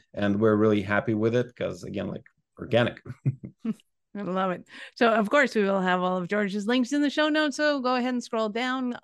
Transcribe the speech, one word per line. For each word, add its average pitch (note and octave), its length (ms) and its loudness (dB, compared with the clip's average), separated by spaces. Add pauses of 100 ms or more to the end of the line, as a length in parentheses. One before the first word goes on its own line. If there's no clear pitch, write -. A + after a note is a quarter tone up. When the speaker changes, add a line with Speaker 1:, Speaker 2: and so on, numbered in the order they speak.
(140)
Speaker 1:
and G2+ 260 0
we're A2 160 4
really G#2 240 4
happy G2+ 320 0
with A2 220 0
it, B2 200 -2
'cause, F#2 300 -8
again, G2 240 -6
like, - 160 -10 (340)
organic. G#2+ 460 0
<laughs> - 800 -8 (320)
Speaker 2:
I G3+ 60 -8
love F#3+ 300 -2
it. - 140 -8 (300)
So, A#3 160 4
of G#3+ 180 2
course, C#4+ 240 4
we A3 80 2
will G3 200 2
have F3+ 180 2
all F3+ 160 0
of F3 120 -4
George's G3+ 380 -2
links B3 260 0
in D4 100 2
the C#4+ 80 2
show D4+ 180 0
notes. D4+ 280 0
So D4+ 240 2
go B3 140 0
ahead B3 200 -2
and A#3+ 100 -4
scroll A3 240 -2
down, B3 560 -4